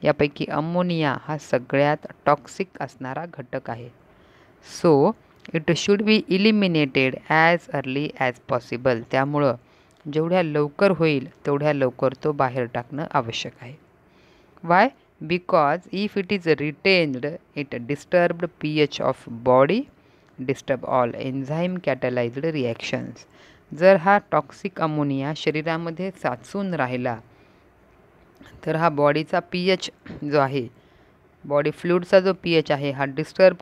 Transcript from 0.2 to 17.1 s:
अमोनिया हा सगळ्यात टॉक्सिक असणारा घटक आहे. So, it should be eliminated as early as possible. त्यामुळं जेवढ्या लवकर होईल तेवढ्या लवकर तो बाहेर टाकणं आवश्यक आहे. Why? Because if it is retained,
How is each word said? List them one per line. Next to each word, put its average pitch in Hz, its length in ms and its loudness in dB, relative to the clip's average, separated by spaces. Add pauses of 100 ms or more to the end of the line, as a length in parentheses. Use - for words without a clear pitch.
अमोनिया 165 760 -2
हा 151 160 -8
सगळ्यात 143 680 0 (200)
टॉक्सिक 147 420 -2 (140)
असणारा 135 440 -10 (120)
घटक 131 320 -10
आहे. 120 200 -12 (760)
So, - 260 2 (640)
it 165 160 0 (120)
should 202 260 2
be 214 80 6 (200)
eliminated 160 800 2 (120)
as 160 380 2 (120)
early 135 260 -4 (220)
as 123 120 -6 (120)
possible. 120 500 -2 (100)
त्यामुळं 139 440 0 (580)
जेवढ्या 170 300 0
लवकर 151 560 0
होईल 143 280 2 (180)
तेवढ्या 147 280 0
लवकर 131 400 0 (100)
तो 151 80 0
बाहेर 131 420 -2
टाकणं 135 380 -8
आवश्यक 120 500 -4
आहे. 120 120 -16 (880)
Why? 180 240 4 (460)
Because 175 560 0 (140)
if 202 200 -4
it 202 140 -4
is 170 100 -4 (140)
retained, 147 680 0 (280)